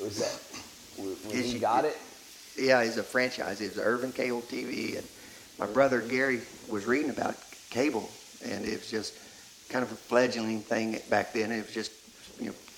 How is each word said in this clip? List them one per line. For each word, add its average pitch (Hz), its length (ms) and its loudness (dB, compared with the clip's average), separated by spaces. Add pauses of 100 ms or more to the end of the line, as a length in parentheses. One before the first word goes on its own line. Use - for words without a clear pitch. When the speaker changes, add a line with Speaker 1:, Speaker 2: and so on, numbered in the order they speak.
Speaker 1:
was 101 160 -4
that, - 220 -2 (580)
when, 98 120 -6
when 107 280 -4
Speaker 2:
It's 123 140 0
Speaker 1:
he 117 80 -2
got 117 260 4
it? 151 120 0 (600)
Speaker 2:
Yeah, 131 240 8
it's 113 160 2
a 107 60 0
franchise. 110 580 0
It 95 140 -4
was - 20 -2
Urban 123 360 2
Cable 123 280 0
T 127 220 -6
V, 110 320 -4
and - 120 -6 (520)
my 101 80 0
brother 127 340 6
Gary 127 400 2 (280)
was 104 160 -2
reading 135 260 4
about - 240 0 (340)
cable, 127 400 2 (340)
and 104 220 -4
it 110 140 -2
was - 100 -10
just 107 240 -4 (560)
kind 127 140 0
of 113 80 -4
a 113 40 -6
fledgling 113 680 2
thing 110 380 0 (100)
back 104 240 2
then. 110 180 0
It 107 140 -2
was - 80 -14
just, 110 180 -4 (480)
you 120 80 -6
know, - 80 -8 (220)